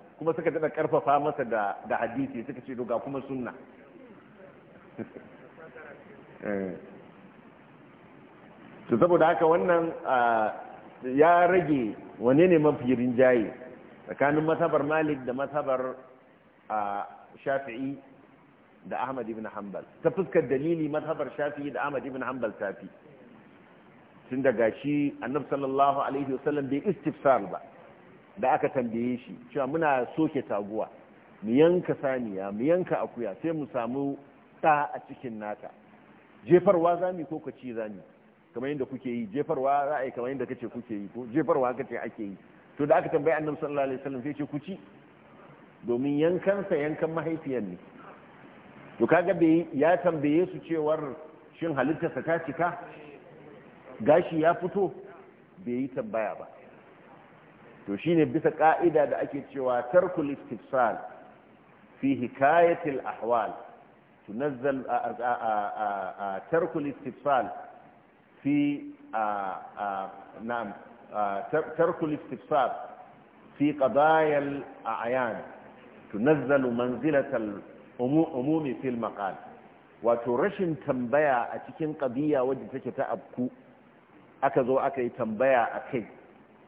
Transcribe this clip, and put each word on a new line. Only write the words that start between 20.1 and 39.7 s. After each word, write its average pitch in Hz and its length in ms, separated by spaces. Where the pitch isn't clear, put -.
fuskar 165 380
dalili, 151 400
mazhabar 151 480
Shafi'i 147 340
da 127 160
Ahmad 135 200
ibn 131 160
Hanbal 120 360
ta 98 140
fi. 92 160
Tun 131 140
da 135 80
gashi 139 720
Annabi 139 300
sallallahu 139 520
alaihi 135 320
wasallam 147 340
bai 139 200
istifsal 131 640
ba, 82 100
da 127 160
aka 147 140
tambaye 120 500
shi - 180
cewa 135 140
muna 143 400
soke 147 260
taguwa, 104 460
mu 107 120
yanka 165 480
saniya, 110 500
mu 104 100
yanka 165 380
akuya, 110 420
sai 165 100
mu 151 200
samu 135 440
ɗa 147 320
a 131 40
cikin 120 300
nata. 104 320
Jefarwa 175 520
za 185 140
mu 180 60
yi 156 80
ko 156 120
ka 151 140
ci 123 200
za 110 160
mu 104 60
yi? 92 80
Kamar 123 160
yadda 143 140
kuke 127 260
yi, 120 220
jefarwa 143 560